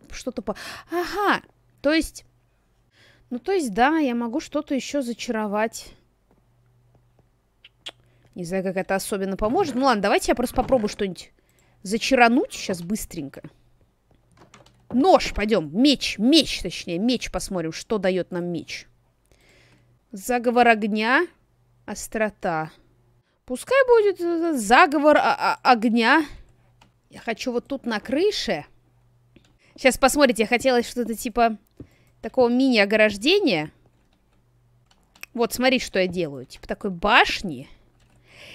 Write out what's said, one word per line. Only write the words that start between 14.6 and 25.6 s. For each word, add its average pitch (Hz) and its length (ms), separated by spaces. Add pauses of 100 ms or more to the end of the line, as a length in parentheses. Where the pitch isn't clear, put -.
Нож, 294 440
пойдём, 202 380
меч, 262 460
меч, 262 440
точнее, 170 360
меч 233 320
посмотрим, 175 420
что - 260
даёт 185 320
нам 175 160
меч. - 400 (1300)
Заговор 247 560
огня, 220 580 (580)
острота. 202 840 (720)
Пускай 339 420
будет, 415 340
э, 339 340
заговор 285 640
о-, 226 160
о-, 185 280